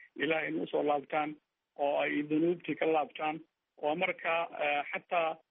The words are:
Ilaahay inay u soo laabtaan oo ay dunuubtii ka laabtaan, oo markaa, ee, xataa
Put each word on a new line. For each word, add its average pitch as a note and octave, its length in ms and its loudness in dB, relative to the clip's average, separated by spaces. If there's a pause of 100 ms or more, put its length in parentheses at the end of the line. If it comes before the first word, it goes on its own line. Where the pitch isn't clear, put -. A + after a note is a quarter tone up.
(160)
Ilaahay D3+ 320 -2
inay E3 140 -2
u F3 40 -4
soo D3+ 160 0
laabtaan D3 520 0 (420)
oo C#3+ 240 2
ay D3 220 0
dunuubtii D#3 540 0
ka D#3+ 100 0
laabtaan, D#3 540 0 (380)
oo D3+ 160 0
markaa, E3+ 540 0 (140)
ee, D3 200 2 (100)
xataa E3+ 440 -2 (140)